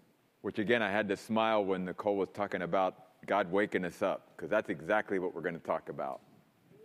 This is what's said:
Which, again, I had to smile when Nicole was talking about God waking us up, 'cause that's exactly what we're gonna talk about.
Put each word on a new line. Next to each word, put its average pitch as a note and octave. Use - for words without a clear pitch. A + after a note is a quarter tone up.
Which, G#2
again, A2+
I G#2
had G#2
to G2
smile A2
when F#2
Nicole G2+
was F#2+
talking G2+
about F#2
God G2
waking G2
us F2
up, F#2
'cause E2
that's G#2+
exactly G2
what F2+
we're D#2+
gonna E2+
talk E2
about. C#2+